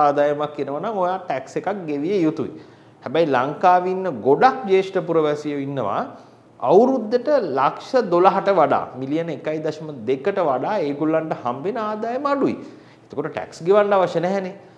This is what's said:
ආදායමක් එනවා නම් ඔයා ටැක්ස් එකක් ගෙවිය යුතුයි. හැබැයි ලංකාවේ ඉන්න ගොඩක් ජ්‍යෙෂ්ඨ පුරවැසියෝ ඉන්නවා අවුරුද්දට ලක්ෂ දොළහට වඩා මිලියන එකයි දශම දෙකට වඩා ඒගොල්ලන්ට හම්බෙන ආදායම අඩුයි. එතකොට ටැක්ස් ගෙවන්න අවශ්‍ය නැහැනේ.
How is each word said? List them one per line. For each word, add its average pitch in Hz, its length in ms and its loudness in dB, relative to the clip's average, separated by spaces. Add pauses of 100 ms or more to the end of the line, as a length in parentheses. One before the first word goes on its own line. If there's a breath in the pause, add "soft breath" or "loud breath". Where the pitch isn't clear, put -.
ආදායමක් 147 600 0
එනවා 139 200 -6
නම් 214 200 -6
ඔයා 180 200 -2
ටැක්ස් 131 340 -6
එකක් 156 120 -4 (180)
ගෙවිය 151 340 -2
යුතුයි. 151 300 -2 (520 loud breath)
හැබැයි 151 320 0
ලංකාවේ 180 600 2
ඉන්න 185 160 -4 (160)
ගොඩක් 220 320 4 (100)
ජ්‍යෙෂ්ඨ 190 380 2
පුරවැසියෝ 151 580 -2
ඉන්නවා 135 380 -4 (560 loud breath)
අවුරුද්දට 220 680 4 (280)
ලක්ෂ 147 560 0
දොළහට 185 460 4
වඩා 127 240 4 (180)
මිලියන 156 360 -4
එකයි 156 280 -6
දශම 156 240 -8 (160)
දෙකට 139 320 -2
වඩා 156 480 0
ඒගොල්ලන්ට 156 480 0 (100)
හම්බෙන 143 440 -4
ආදායම 233 480 -4
අඩුයි. 175 200 0 (480 loud breath)
එතකොට 143 300 -8
ටැක්ස් - 320 -10
ගෙවන්න 202 320 4
අවශ්‍ය 175 240 0
නැහැනේ. 185 340 -4 (220 loud breath)